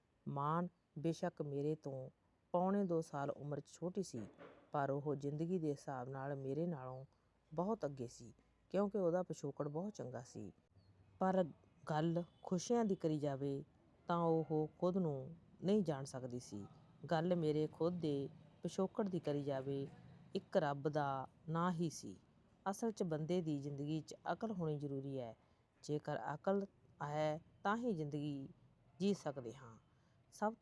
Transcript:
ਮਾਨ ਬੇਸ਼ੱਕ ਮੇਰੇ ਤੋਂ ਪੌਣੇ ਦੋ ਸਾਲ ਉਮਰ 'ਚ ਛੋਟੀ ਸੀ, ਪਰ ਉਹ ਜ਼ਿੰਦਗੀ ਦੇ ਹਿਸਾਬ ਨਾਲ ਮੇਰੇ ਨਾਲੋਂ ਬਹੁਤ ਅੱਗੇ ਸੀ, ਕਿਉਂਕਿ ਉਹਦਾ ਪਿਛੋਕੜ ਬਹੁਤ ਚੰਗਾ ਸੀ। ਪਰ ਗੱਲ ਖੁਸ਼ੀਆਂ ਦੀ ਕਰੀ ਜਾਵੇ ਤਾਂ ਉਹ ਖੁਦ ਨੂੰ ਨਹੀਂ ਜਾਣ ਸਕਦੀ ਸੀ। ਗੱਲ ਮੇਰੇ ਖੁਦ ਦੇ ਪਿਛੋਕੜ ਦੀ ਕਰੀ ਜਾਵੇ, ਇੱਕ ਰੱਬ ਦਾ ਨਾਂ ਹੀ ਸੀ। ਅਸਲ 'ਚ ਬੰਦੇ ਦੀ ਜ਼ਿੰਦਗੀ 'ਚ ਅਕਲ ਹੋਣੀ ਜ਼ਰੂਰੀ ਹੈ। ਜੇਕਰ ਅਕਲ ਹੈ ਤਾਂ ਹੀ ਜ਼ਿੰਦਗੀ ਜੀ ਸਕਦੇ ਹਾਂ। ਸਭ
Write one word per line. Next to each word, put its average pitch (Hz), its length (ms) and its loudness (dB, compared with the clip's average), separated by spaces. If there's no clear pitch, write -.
ਮਾਨ 147 420 2
ਬੇਸ਼ੱਕ 160 440 -2
ਮੇਰੇ 147 320 0
ਤੋਂ 135 340 -6
ਪੌਣੇ 190 300 4
ਦੋ 170 180 4
ਸਾਲ 147 280 -2
ਉਮਰ 147 300 -4
'ਚ - 120 -14
ਛੋਟੀ 180 300 -2
ਸੀ, 113 240 -6
ਪਰ 139 180 2
ਉਹ 139 240 0
ਜ਼ਿੰਦਗੀ 151 440 -2
ਦੇ 156 120 0
ਹਿਸਾਬ 135 380 -6
ਨਾਲ 135 280 -4
ਮੇਰੇ 139 300 -2
ਨਾਲੋਂ 131 380 -6
ਬਹੁਤ 190 320 0
ਅੱਗੇ 139 240 -4
ਸੀ, 113 240 -18
ਕਿਉਂਕਿ 202 280 2
ਉਹਦਾ 180 240 4
ਪਿਛੋਕੜ 151 460 -4
ਬਹੁਤ 175 260 -4
ਚੰਗਾ 123 280 -8
ਸੀ। 107 280 -10
ਪਰ 185 240 4
ਗੱਲ 165 380 2
ਖੁਸ਼ੀਆਂ 233 420 2
ਦੀ 196 100 4
ਕਰੀ 156 240 2
ਜਾਵੇ 139 460 0
ਤਾਂ 175 100 4
ਉਹ 160 600 4
ਖੁਦ 180 180 4
ਨੂੰ 151 380 0
ਨਹੀਂ 208 180 6
ਜਾਣ 147 220 0
ਸਕਦੀ 127 360 -6
ਸੀ। 101 240 -8
ਗੱਲ 170 260 4
ਮੇਰੇ 151 360 4
ਖੁਦ 175 280 0
ਦੇ 143 280 2
ਪਿਛੋਕੜ 190 460 0
ਦੀ 180 120 0
ਕਰੀ 143 220 0
ਜਾਵੇ, 139 440 -2
ਇੱਕ 196 220 -4
ਰੱਬ 143 320 2
ਦਾ 139 380 0
ਨਾਂ 165 240 2
ਹੀ 170 180 0
ਸੀ। - 240 -10
ਅਸਲ 196 240 0
'ਚ 220 120 -4
ਬੰਦੇ 160 400 0
ਦੀ 156 160 0
ਜ਼ਿੰਦਗੀ 147 420 -2
'ਚ - 140 -10
ਅਕਲ 220 200 -2
ਹੋਣੀ 165 260 0
ਜ਼ਰੂਰੀ 139 400 -4
ਹੈ। 117 160 -8
ਜੇਕਰ 151 340 -2
ਅਕਲ 196 300 2
ਹੈ 151 400 0
ਤਾਂ 202 140 2
ਹੀ 233 160 0
ਜ਼ਿੰਦਗੀ 147 560 -2
ਜੀ 196 140 4
ਸਕਦੇ 135 400 -4
ਹਾਂ। 117 220 -18
ਸਭ 220 280 0